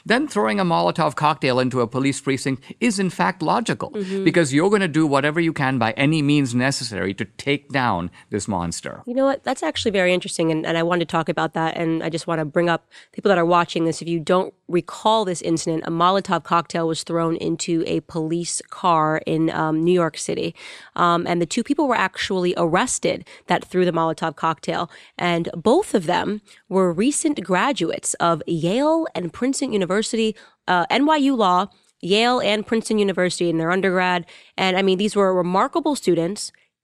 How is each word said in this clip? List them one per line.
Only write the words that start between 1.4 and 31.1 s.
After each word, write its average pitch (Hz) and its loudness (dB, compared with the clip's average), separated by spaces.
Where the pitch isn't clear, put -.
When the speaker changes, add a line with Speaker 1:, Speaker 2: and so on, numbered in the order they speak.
Speaker 1:
into 127 0
a 117 2
police 131 -2
precinct 135 -2
is 220 0
in 185 0
fact 180 -2
logical, 175 -2
Speaker 2:
Mm-hmm. 196 -6
Speaker 1:
because 160 2
you're 165 2
gonna 202 2
do 156 2
whatever 147 2
you 160 2
can 131 0
by 113 2
any 147 2
means 139 2
necessary 113 0
to 113 -6
take 143 -4
down 110 0
this 104 -4
monster. 87 -6
Speaker 2:
You 240 -8
know 269 2
what? - -2
That's 262 -4
actually 294 -2
very 180 4
interesting, 170 0
and, 160 -2
and 165 -2
I 165 2
wanted 170 0
to - -6
talk 165 0
about 160 -2
that, 160 -2
and 165 -2
I 170 -4
just 160 -6
wanna 160 -2
bring 175 0
up 165 -2
people - -2
that 185 6
are 170 4
watching 170 2
this. 160 -2
If 160 -8
you 170 -2
don't 180 0
recall 214 0
this 180 -4
incident, 165 -2
a - -4
Molotov 175 2
cocktail 170 0
was 160 -4
thrown 165 -2
into 165 -2
a 165 -2
police 165 -6
car 156 2
in, 160 2
um, 160 0
New 175 4
York 165 2
City, - -6
um, 170 2
and 175 0
the 165 0
two - -2
people 285 0
were 247 0
actually 185 0
arrested 175 -2
that - 0
threw 185 0
the 175 0
Molotov 160 -2
cocktail, 170 -4
and 170 -2
both 247 2
of 180 0
them 190 -2
were 185 4
recent 240 0
graduates 190 -2
of 170 0
Yale 254 0
and 175 -6
Princeton 262 -2
University, 214 0
uh, 180 2
N 262 2
Y 311 4